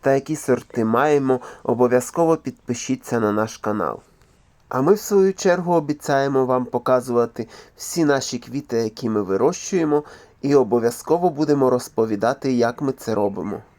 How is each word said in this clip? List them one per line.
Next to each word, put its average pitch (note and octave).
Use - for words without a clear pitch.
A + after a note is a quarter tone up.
та C#3
які C#3
сорти B2
маємо, C3
обов'язково B2+
підпишіться -
на G#2+
наш G#2+
канал. F#2
А B2+
ми, E3
в G#3
свою G3
чергу, F3
обіцяємо C#3
вам B2+
показувати A#2+
всі -
наші C3+
квіти, B2
які A2+
ми G#2+
вирощуємо, D3
і C#3+
обов'язково A#2+
будемо C#3+
розповідати, A#2+
як A#2+
ми C3+
це A2+
робимо. G2